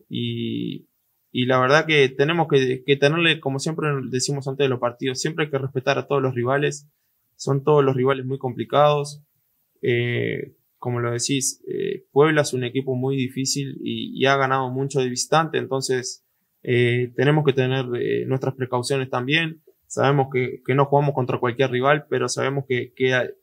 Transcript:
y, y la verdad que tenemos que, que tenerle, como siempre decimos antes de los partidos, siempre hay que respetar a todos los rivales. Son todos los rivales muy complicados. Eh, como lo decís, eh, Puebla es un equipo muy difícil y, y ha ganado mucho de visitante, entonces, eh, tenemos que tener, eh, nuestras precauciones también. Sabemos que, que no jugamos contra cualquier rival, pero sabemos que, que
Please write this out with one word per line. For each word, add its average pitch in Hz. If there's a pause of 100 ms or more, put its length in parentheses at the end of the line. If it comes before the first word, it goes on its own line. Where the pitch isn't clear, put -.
y, 117 (420)
y 123
la 127
verdad 143
que 147
tenemos 151
que, 131
que 143
tenerle, 156
como 135
siempre 156 (220)
decimos 135
antes 135
de 135
los 123
partidos, 127
siempre 160
hay 151
que 143
respetar 131
a 135
todos 143
los 131
rivales. 139 (480)
Son 139
todos 147
los 131
rivales 131
muy 135
complicados. 143 (600)
Eh, 120 (240)
como 120
lo 120
decís, 127
eh, -
Puebla 151
es 143
un 127
equipo 127
muy 131
difícil 135
y, 113
y 127
ha 139
ganado 131
mucho 139
de 127
visitante, 151
entonces, 127 (380)
eh, 123
tenemos 147
que 139
tener, 131 (100)
eh, 117
nuestras 131
precauciones 127
también. 151 (240)
Sabemos 135
que, 127
que 131
no 139
jugamos 143
contra 123
cualquier 123
rival, 135
pero 123
sabemos 135
que, 120
que 127 (300)